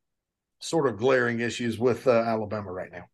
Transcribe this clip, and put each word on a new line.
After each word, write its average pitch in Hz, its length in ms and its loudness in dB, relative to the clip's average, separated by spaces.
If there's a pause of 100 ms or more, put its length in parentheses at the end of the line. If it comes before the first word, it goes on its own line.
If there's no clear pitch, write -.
(600)
sort 160 260 0
of 107 120 -2
glaring 120 420 2
issues 117 380 -2
with, 117 280 0
uh, 131 40 6
Alabama 110 600 0
right 90 220 -10
now. 87 220 -14